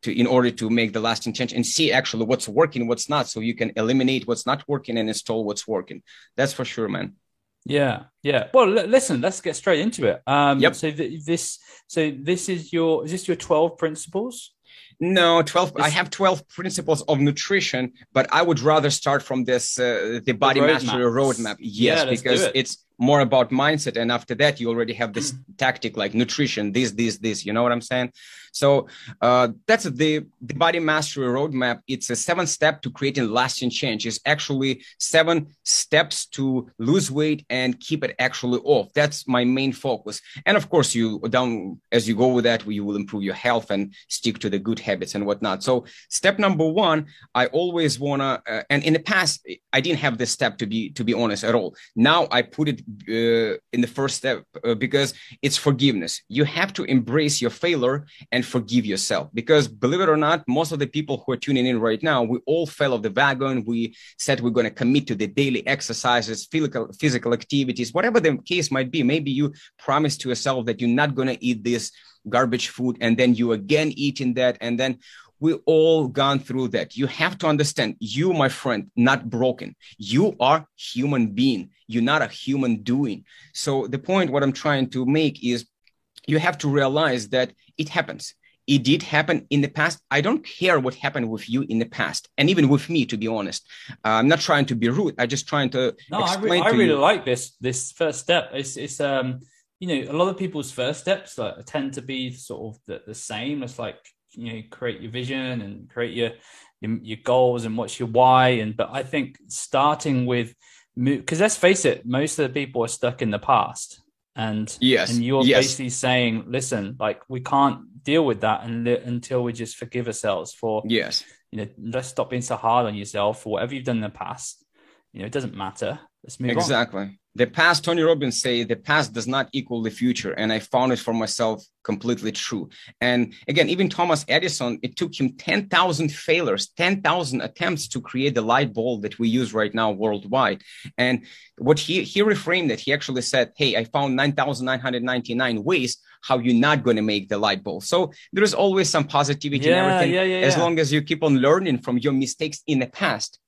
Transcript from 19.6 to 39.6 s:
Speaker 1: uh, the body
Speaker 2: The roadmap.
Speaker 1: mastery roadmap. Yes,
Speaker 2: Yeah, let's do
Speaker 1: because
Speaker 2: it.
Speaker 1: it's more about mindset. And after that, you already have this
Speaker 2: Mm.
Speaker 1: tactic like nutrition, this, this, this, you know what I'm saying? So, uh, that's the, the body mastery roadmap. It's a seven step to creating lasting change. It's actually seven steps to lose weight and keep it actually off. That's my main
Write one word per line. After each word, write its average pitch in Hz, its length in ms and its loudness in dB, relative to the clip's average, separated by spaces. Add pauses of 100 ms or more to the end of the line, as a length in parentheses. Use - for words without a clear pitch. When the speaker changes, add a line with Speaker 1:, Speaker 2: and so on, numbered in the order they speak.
Speaker 1:
uh, 117 460 0
the 131 80 2
body 131 260 4
Speaker 2:
The 143 60 6
roadmap. 156 180 4
Speaker 1:
mastery 120 200 0
roadmap. 120 560 2
Yes, 117 400 2
Speaker 2:
Yeah, 156 40 2
let's 127 180 0
do 127 80 -4
Speaker 1:
because 151 140 4
Speaker 2:
it. - 120 0
Speaker 1:
it's - 300 -4 (140)
more 139 220 6
about 127 280 4
mindset. 139 480 0
And 117 140 0
after 120 240 -4
that, 143 240 2
you 117 100 -2
already 117 240 -2
have 110 200 -4
this 117 180 -4
Speaker 2:
Mm. - 260 -18
Speaker 1:
tactic 123 400 -2
like 101 160 -2
nutrition, 117 580 0
this, 117 200 0
this, 107 260 -2
this, 101 280 -6
you 101 80 -4
know 117 100 2
what 120 80 2
I'm 120 100 -2
saying? 123 300 -4 (400)
So, 139 360 4 (320)
uh, 123 280 6 (180)
that's 220 200 2
the, 151 400 0 (140)
the 123 140 -12
body 165 260 2
mastery 151 460 -2
roadmap. 127 640 0
It's 127 240 -6
a 120 40 -2
seven 175 300 0
step - 380 0
to - 80 -8
creating 135 400 -2
lasting 123 400 0
change. 113 340 -4
It's 113 220 -6
actually 135 580 -2 (140)
seven 160 480 2 (160)
steps - 640 0
to 131 500 -2
lose 135 320 2
weight 147 400 -2
and 123 300 -2
keep 151 240 -4
it 123 160 -6
actually 123 440 -2
off. 123 300 2
That's 147 340 0
my 123 160 2
main 131 300 0